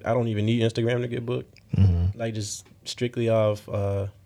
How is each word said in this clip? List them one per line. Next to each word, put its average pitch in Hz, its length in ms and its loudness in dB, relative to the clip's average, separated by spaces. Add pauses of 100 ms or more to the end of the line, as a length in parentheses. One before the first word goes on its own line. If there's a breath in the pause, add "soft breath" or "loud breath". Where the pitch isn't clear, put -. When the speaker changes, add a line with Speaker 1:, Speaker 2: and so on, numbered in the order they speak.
Speaker 1:
I 117 80 0
don't 120 160 0
even 104 160 0
need 117 160 2
Instagram 117 400 0
to 123 60 -4
get 120 180 -6
booked. 123 340 -6 (160)
Speaker 2:
Mm-hmm. 92 420 4
Speaker 1:
Like, 113 180 -4
just 104 300 -8 (200)
strictly 120 420 -2
off, 107 400 2
uh, 101 400 -2 (180)